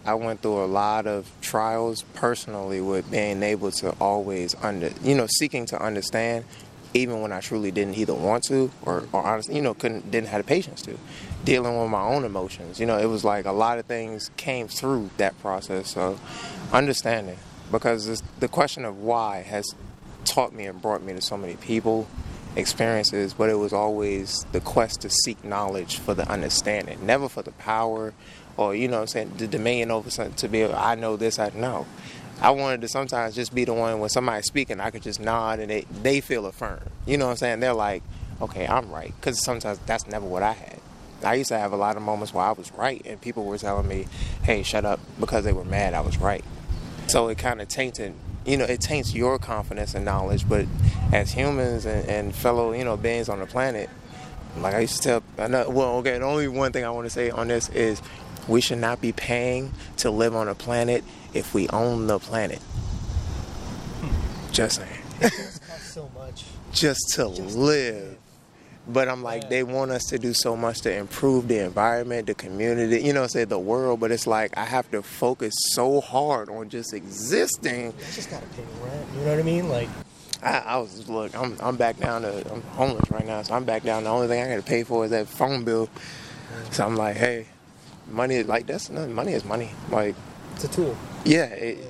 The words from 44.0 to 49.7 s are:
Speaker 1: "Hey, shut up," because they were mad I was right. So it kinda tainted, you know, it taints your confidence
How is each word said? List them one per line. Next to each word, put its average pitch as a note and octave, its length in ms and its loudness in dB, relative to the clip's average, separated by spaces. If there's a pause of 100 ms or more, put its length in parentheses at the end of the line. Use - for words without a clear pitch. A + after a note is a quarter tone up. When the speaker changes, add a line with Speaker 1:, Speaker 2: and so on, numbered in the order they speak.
Speaker 1:
"Hey, G2+ 220 2
shut G#2+ 200 0
up," G#2 140 2 (220)
because A2 240 2
they G#2 80 4
were F#2 120 2
mad F#2+ 300 2
I D#2+ 60 2
was D#2 180 0
right. F#2+ 260 2 (600)
So A#2 220 4
it A2 100 -2
kinda A#2 260 0
tainted, A#2+ 480 -4 (320)
you C#3 120 6
know, C3 80 4
it A#2+ 160 2
taints - 340 0
your B2 240 4
confidence G#2+ 560 -4